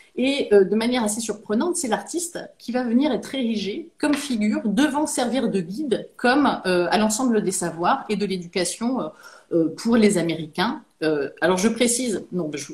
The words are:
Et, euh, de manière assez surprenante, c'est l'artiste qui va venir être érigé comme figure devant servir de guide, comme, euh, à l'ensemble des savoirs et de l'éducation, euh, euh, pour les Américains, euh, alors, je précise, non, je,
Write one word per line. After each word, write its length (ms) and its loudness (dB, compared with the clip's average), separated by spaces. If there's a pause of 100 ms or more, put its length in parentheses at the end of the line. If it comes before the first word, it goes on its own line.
(160)
Et, 380 0
euh, 100 10
de 120 0
manière 280 0
assez 180 -2
surprenante, 540 -2
c'est 120 -4
l'artiste 520 -4 (200)
qui 120 -10
va 120 -2
venir 280 2
être 220 -6
érigé 560 -4 (100)
comme 140 2
figure 520 -2
devant 420 0
servir 420 -2
de 100 0
guide, 580 -4
comme, 480 2
euh, 240 2
à 80 2
l'ensemble 460 2
des 80 0
savoirs 580 -2
et 60 0
de 100 -2
l'éducation, 760 -4
euh, 60 -6 (460)
euh, 220 2
pour 220 2
les 200 6
Américains, 640 -2 (200)
euh, 260 0 (120)
alors, 160 4
je 100 2
précise, 640 0
non, 220 -2
je, 200 -10